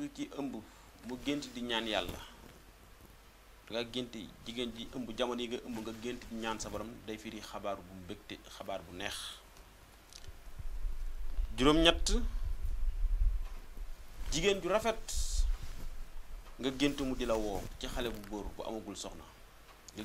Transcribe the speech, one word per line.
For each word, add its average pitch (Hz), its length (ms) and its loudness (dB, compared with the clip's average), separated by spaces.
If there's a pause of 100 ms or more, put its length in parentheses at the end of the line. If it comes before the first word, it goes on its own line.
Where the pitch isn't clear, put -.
(160)
ci 143 140 -6 (100)
ëmb, 131 160 -4 (500)
mu 123 200 -6
gént 143 180 0 (100)
di 120 80 -6
ñaan 117 240 0
Yàlla. 95 340 0 (1500)
Da 98 60 -10
nga 117 180 0
gént 123 240 -2 (300)
jigéen 120 280 -4
ji 113 220 -8
ëmb, 117 220 -6
jamono 123 240 0
yi 117 80 -2
nga 120 80 -2 (100)
ëmb, 117 160 -4
nga 110 180 -6
gént 123 280 -6
di 117 100 -8
ñaan 113 200 -2
sa 110 100 -6
borom, 104 180 -6 (180)
day 107 120 -6
firi 104 240 -10
xabaar 101 340 -6
bu 92 180 -12 (120)
mbégte, 104 340 -10 (180)
xabaar 98 300 -6
bu 90 80 -12
neex. 101 220 -4 (2500)
Juróom 151 260 8
ñett, - 300 8 (2250)
jigéen 196 320 4
ju 170 60 0
rafet, 220 340 2 (1500)
nga 131 220 0
gént 143 220 6
mu 131 140 0
di 120 100 0
la 117 100 4
woo 104 260 2 (180)
ci 127 80 -6
xale 123 220 0
bu 104 200 -8
góor 104 160 -4 (100)
bu - 80 -6
amagul 101 320 -6
soxna, 87 280 -10 (720)
nga 107 80 -4